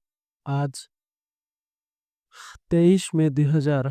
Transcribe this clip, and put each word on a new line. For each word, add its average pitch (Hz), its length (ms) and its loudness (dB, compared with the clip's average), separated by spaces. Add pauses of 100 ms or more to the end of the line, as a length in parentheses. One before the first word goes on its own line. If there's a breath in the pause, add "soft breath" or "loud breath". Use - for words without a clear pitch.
(440)
আজ 139 300 -4 (2000 loud breath)
তেইশ 175 440 2
মে 156 160 2
দুই 143 140 0
হাজার 143 460 0